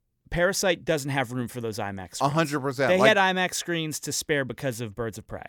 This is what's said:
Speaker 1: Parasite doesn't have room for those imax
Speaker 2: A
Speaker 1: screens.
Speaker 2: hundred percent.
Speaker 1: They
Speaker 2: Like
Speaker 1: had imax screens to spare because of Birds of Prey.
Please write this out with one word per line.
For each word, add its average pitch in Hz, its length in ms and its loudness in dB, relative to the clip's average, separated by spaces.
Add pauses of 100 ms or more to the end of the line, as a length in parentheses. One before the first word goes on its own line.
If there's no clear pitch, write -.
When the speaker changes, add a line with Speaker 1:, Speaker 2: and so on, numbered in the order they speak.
(300)
Speaker 1:
Parasite 180 540 2
doesn't 147 260 0
have 135 220 0
room 127 160 -4
for 123 120 -10
those 110 180 -6
imax 98 340 -6
Speaker 2:
A - 40 -12
Speaker 1:
screens. 139 180 2
Speaker 2:
hundred 151 260 2
percent. 131 300 0
Speaker 1:
They 185 80 6
Speaker 2:
Like 214 180 8
Speaker 1:
had - 0 -
imax 185 380 2
screens 160 460 -4
to 147 120 -8
spare 143 320 0
because 120 360 -6
of 107 140 -8
Birds 113 240 -6
of 104 80 -16
Prey. 107 220 -12